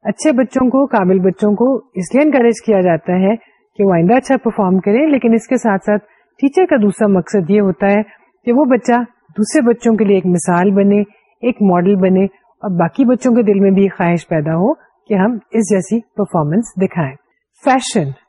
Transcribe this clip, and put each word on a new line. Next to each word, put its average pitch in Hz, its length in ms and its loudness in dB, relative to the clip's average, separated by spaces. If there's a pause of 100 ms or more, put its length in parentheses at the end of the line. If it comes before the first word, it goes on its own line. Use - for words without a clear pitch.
اچھے 294 300 -2
بچوں 254 380 0
کو، 269 160 0
قابل 190 320 0
بچوں 190 360 0
کو 247 220 0
اس - 380 -10
لیے 262 80 2
انکریج 247 440 0
کیا 202 140 2
جاتا 180 320 0
ہے 190 240 0 (400)
کہ 202 80 0
وہ 190 100 2
آئندہ 175 200 2
اچھا 262 220 0
پرفارم 190 420 -2
کریں، 214 280 0
لیکن 240 280 0
اس 226 140 -4
کے 254 80 -2
ساتھ 202 280 -2
ساتھ 208 200 -2 (340)
ٹیچر 370 260 0
کا 330 120 0
دوسرا 208 300 0
مقصد 185 440 -2
یہ 208 100 2
ہوتا 196 260 -2
ہے 202 160 2 (420)
کہ 240 80 -2
وہ 277 120 2
بچہ 247 280 0 (440)
دوسرے 233 260 -2
بچوں 233 340 0
کے 214 80 0
لیے 202 100 2
ایک 185 120 0
مثال 180 440 0
بنے، 202 300 2 (400)
ایک 240 200 -4
ماڈل 185 340 2
بنے، 185 300 2 (380)
اور 185 180 -4
باقی 226 240 0
بچوں 247 300 0
کے 240 80 2
دل 196 180 0
میں 196 100 2
بھی 196 140 2
یہ 196 120 0
خواہش 170 320 -2
پیدا 160 280 -2
ہو 214 180 0 (340)
کہ 220 60 -2
ہم 196 180 0
اس 220 380 -4
جیسی 208 300 -2
پرفارمنس 185 640 -4 (180)
دکھائیں۔ 156 320 -4 (540)
Fashion۔ 240 420 -2 (180)